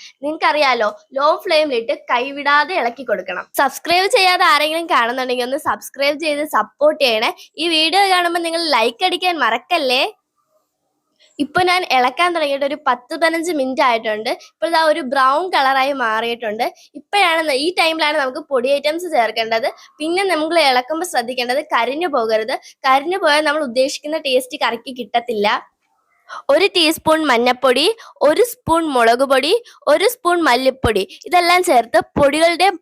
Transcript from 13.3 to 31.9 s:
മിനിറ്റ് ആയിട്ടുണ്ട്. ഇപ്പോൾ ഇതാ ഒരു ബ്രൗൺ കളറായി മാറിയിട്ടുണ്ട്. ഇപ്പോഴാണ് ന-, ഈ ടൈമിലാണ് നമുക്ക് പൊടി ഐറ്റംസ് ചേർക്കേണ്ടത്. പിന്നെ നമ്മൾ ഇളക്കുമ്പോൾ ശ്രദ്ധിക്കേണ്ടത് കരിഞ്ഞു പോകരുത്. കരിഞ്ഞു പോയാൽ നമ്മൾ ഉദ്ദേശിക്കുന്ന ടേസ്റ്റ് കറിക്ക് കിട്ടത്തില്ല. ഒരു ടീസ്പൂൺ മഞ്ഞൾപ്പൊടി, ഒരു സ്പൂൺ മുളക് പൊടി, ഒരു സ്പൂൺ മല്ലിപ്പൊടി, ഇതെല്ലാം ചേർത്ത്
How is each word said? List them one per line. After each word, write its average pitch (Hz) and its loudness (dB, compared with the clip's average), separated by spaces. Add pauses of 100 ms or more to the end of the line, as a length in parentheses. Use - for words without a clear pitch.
മിനിറ്റ് 262 -2
ആയിട്ടുണ്ട്. 226 -2 (220)
ഇപ്പോൾ - -4
ഇതാ 330 2 (100)
ഒരു 320 -2 (100)
ബ്രൗൺ 269 2 (120)
കളറായി 269 2 (100)
മാറിയിട്ടുണ്ട്. 226 -4 (340)
ഇപ്പോഴാണ് 339 0
ന-, 277 0
ഈ 330 0 (100)
ടൈമിലാണ് 320 0
നമുക്ക് 269 -4
പൊടി 254 0
ഐറ്റംസ് 311 -4
ചേർക്കേണ്ടത്. 226 0 (320)
പിന്നെ 339 -2 (100)
നമ്മൾ 320 -2 (140)
ഇളക്കുമ്പോൾ 285 -2
ശ്രദ്ധിക്കേണ്ടത് 247 -4 (140)
കരിഞ്ഞു 269 -2
പോകരുത്. 220 -2 (320)
കരിഞ്ഞു 285 2
പോയാൽ 302 2
നമ്മൾ 302 -2
ഉദ്ദേശിക്കുന്ന 285 -2
ടേസ്റ്റ് 262 -2
കറിക്ക് 233 -4
കിട്ടത്തില്ല. 233 -2 (1080)
ഒരു 339 4
ടീസ്പൂൺ 320 2 (100)
മഞ്ഞൾപ്പൊടി, 247 2 (420)
ഒരു 359 2
സ്പൂൺ - -2 (140)
മുളക് 240 4
പൊടി, 269 2 (400)
ഒരു 330 4
സ്പൂൺ 349 0 (120)
മല്ലിപ്പൊടി, 247 0 (240)
ഇതെല്ലാം 349 2
ചേർത്ത് 302 2 (180)